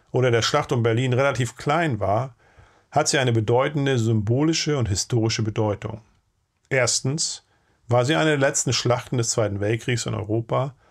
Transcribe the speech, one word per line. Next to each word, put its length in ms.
oder 180
der 140
Schlacht 280
um 120
Berlin 280
relativ 460
klein 420
war, 360
hat 160
sie 100
eine 160
bedeutende 640
symbolische 800
und 100
historische 540
Bedeutung. 600
Erstens 760
war 180
sie 100
eine 160
der 60
letzten 340
Schlachten 460
des 120
Zweiten 300
Weltkriegs 460
in 80
Europa 600